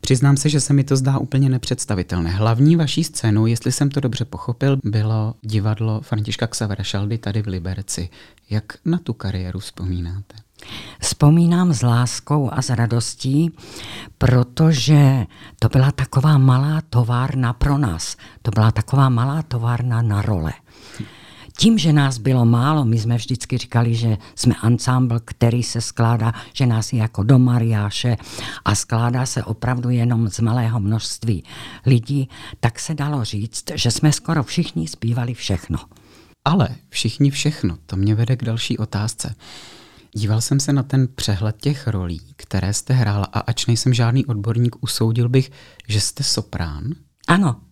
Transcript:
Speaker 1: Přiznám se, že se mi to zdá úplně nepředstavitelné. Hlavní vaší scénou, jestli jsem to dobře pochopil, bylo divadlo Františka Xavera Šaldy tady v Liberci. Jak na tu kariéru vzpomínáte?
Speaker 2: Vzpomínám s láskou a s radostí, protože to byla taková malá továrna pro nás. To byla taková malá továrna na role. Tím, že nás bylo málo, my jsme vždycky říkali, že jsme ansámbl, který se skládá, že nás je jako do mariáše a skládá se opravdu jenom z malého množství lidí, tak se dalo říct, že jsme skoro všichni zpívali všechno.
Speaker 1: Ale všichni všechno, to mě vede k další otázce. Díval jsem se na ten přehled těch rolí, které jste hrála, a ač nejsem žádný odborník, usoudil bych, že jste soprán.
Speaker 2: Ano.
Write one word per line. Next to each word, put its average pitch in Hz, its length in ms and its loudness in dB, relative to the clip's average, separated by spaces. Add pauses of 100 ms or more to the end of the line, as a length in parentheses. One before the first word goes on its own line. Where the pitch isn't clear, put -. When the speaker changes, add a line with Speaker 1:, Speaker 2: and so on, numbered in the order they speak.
Speaker 1:
Přiznám 139 360 4
se, 151 120 0
že 147 100 0
se 139 140 0
mi 139 100 4
to 139 120 0
zdá 135 220 0
úplně 135 320 0
nepředstavitelné. 90 800 -2
Hlavní 113 460 4
vaší 160 280 0
scénou, 110 420 0
jestli 117 260 0
jsem 143 180 0
to 135 100 -2
dobře 123 260 -4
pochopil, 139 580 -2
bylo 110 580 0
divadlo 107 600 -2
Františka 113 460 -4
Xavera 104 360 -4
Šaldy 104 340 -4
tady 107 240 -4
v 101 60 -4
Liberci. 92 600 -6 (400)
Jak 107 140 -2 (220)
na 170 120 0
tu 170 160 -6
kariéru 92 460 -6
vzpomínáte? 92 760 -8 (640)
Speaker 2:
Vzpomínám 170 760 4
s 120 80 0
láskou 123 720 0
a 123 80 -2
s - 80 -4
radostí, 123 840 0 (680)
protože 135 1080 4 (340)
to 131 100 2
byla 131 220 4
taková 139 460 2
malá 135 520 4
továrna 120 640 0
pro 139 240 0
nás. 98 400 -2 (240)
To 110 100 -2
byla 107 200 4
taková 131 380 2
malá 135 320 0
továrna 120 600 -2
na 104 200 0
role. 87 320 -2 (1040)
Tím, 226 200 4
že 156 160 2
nás 139 240 2
bylo 120 280 2
málo, 131 400 2
my 113 140 2
jsme 113 160 0
vždycky 120 420 -4
říkali, 117 380 0
že 113 220 0 (180)
jsme - 200 2
ansámbl, 120 720 2
který 117 380 0
se - 180 -4
skládá, 113 520 0 (200)
že 135 120 0
nás 113 280 0
je 120 60 0
jako 107 240 0
do 127 160 8
mariáše 113 800 2 (480)
a 101 100 2
skládá 120 500 -2
se - 180 -4
opravdu 120 460 -4
jenom 117 400 2
z - 100 -8
malého 113 400 0
množství 110 640 -2 (420)
lidí, 131 440 2 (300)
tak - 200 -2
se - 140 -8
dalo 143 300 -4
říct, 107 400 -8 (120)
že 117 160 0
jsme 151 200 2
skoro 160 320 -2
všichni 160 440 -4
zpívali 120 460 -4
všechno. - 440 -4 (680)
Speaker 1:
Ale 151 240 2 (200)
všichni 139 420 0
všechno, 139 540 -4
to - 100 -8
mě 101 200 2
vede 120 200 0
k 120 100 -8
další 113 320 -4
otázce. 107 580 -6 (800)
Díval 107 280 0
jsem 139 180 0
se 143 140 0
na 135 100 2
ten 135 320 2
přehled 107 460 -2
těch 143 260 -4
rolí, 90 340 -4 (140)
které 95 380 -4
jste - 200 -4
hrála, 104 400 2
a 117 60 -2
ač - 260 -4
nejsem 120 280 2
žádný 120 320 2
odborník, 117 580 -2
usoudil 113 460 0
bych, 135 220 2 (360)
že 104 140 0
jste - 220 -4
soprán. 92 600 -4 (440)
Speaker 2:
Ano. 170 280 4 (160)